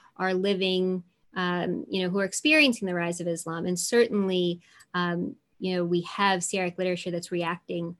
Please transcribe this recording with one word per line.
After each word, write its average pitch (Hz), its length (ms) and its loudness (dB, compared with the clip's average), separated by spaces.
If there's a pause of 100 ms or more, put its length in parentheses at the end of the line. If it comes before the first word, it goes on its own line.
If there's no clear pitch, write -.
(180)
are 185 160 0
living, 185 680 0 (320)
um, 180 540 -2
you 190 140 -2
know, 180 60 0
who 196 100 0
are 196 60 2
experiencing 285 600 4
the 180 80 0
rise 170 280 -2
of 175 60 -4
Islam. 165 380 -4
And 180 140 0
certainly, 185 840 2 (320)
um, 175 420 -2 (240)
you 185 160 -2
know, 175 100 0
we 175 160 0
have 190 420 0
Syriac 180 340 -4
literature 180 340 -2
that's 175 200 -6
reacting, 170 680 -4